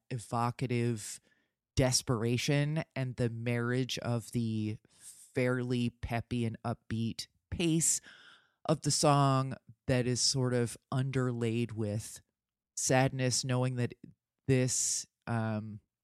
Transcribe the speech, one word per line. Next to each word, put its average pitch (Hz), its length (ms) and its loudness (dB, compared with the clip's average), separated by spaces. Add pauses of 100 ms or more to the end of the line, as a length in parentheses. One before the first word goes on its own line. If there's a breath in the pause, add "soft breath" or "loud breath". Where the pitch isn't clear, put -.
(120)
evocative 120 1080 -2 (560)
desperation 131 1080 2 (120)
and 127 200 -6
the 120 140 0
marriage 120 680 -2
of 117 320 -4
the 110 460 -2 (580)
fairly 123 560 0 (100)
peppy 117 420 -2
and 113 220 -2
upbeat 113 640 -4 (240)
pace 165 500 0 (640 soft breath)
of 151 160 0
the 147 100 0
song 135 600 4 (320)
that 123 220 2
is 123 120 0
sort 123 340 2
of 120 220 0 (160)
underlaid 120 800 0
with 107 460 -4 (560)
sadness, 131 720 2
knowing 127 300 0
that 123 180 -2 (540)
this, - 580 2 (220)
um, 110 520 -4 (240)